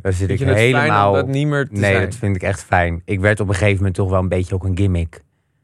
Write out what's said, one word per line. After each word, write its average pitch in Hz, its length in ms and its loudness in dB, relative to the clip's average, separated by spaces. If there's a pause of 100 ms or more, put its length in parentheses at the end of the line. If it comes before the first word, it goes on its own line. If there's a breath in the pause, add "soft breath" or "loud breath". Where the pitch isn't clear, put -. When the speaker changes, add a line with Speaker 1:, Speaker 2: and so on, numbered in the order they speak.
Speaker 1:
Daar 95 120 -2
zit 92 140 -2
Speaker 2:
Vind - 40 -2
Speaker 1:
ik 117 80 -2
Speaker 2:
je 135 60 0
het 98 100 2
fijn 117 180 4
om 143 60 2
Speaker 1:
helemaal 104 340 2
Speaker 2:
dat 131 140 0
niet 139 200 0
meer 143 200 0
te - 60 -16
Speaker 1:
Nee, 101 180 0
Speaker 2:
zijn? 95 120 2
Speaker 1:
dat 92 120 -6
vind 98 200 -2
ik 92 80 -6
echt 90 200 -4
fijn. 87 420 0
Ik 101 140 -4
werd 104 200 2
op 104 80 -2
een 101 60 0
gegeven 101 240 2
moment 95 180 -2
toch 98 140 -2
wel 95 100 0
een 92 100 -2
beetje 90 260 -2
ook 87 80 -4
een 92 140 -2
gimmick. 90 460 -2 (400)